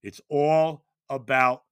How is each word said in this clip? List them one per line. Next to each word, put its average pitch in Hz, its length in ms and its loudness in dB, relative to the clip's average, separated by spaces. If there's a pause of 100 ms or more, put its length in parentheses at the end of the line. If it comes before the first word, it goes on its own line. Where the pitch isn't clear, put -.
It's - 260 -16
all 156 540 0 (260)
about 127 640 -2